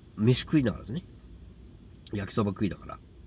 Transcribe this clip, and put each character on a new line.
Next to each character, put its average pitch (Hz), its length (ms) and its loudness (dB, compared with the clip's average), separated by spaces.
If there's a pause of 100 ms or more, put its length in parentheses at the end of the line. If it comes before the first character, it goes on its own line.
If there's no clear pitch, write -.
(160)
う、 101 60 0
飯 123 200 8
食 - 160 4
い 131 60 4
な 101 80 2
が - 60 -4
ら - 40 -14
で - 60 -14
す 107 40 -6
ね、 160 120 -6 (1080)
焼 98 160 -2
き - 60 -8
そ 113 100 4
ば 101 60 2
食 101 160 0
い 85 40 2
な 78 60 -8
が - 100 -16
ら、 - 120 -12 (280)